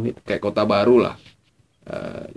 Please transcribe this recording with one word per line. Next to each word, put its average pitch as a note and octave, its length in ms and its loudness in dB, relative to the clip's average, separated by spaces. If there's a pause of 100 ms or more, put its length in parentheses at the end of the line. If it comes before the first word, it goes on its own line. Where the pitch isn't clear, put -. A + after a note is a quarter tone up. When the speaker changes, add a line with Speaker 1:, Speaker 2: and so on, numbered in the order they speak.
Speaker 1:
gitu. A#2+ 220 -6
Speaker 2:
kayak - 160 -4
kota G#2 240 -2
baru G#2+ 340 4
lah. F#2+ 160 2 (720)
Eh, - 400 -12 (120)